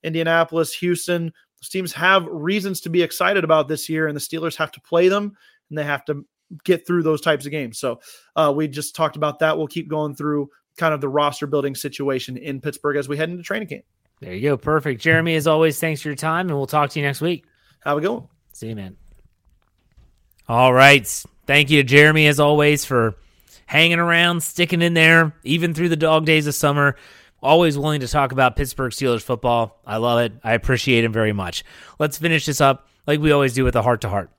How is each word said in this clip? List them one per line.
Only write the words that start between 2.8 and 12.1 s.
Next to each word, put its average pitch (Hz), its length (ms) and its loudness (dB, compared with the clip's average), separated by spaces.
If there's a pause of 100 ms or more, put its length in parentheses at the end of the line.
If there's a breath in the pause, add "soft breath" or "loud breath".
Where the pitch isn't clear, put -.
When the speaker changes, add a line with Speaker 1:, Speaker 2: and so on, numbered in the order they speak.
Speaker 1:
to 175 60 -10
be 170 140 0
excited 185 400 -2
about 156 240 2
this 151 220 -8
year, 156 180 -2
and 147 100 -6
the 139 40 -10
Steelers 165 360 -8
have 156 160 -4
to - 80 -20
play 175 280 2
them, 202 280 -2 (320 soft breath)
and 151 80 -12
they 151 80 -6
have 143 200 -6
to 143 200 -8 (380)
get 175 240 0
through 175 160 0
those 156 180 0
types 143 260 -2
of 143 40 -10
games. 135 280 -8
So, 120 220 -6 (360 loud breath)
uh, 151 180 2
we 151 140 -2
just 143 260 -10
talked 156 220 -4
about 151 240 -4
that. 156 180 0
We'll 156 80 -4
keep 160 220 -10
going 151 260 -6
through 147 360 -6 (280)
kind 160 160 0
of 139 60 -6
the 139 80 -6
roster 147 400 -2
building 139 260 -2
situation 135 600 -6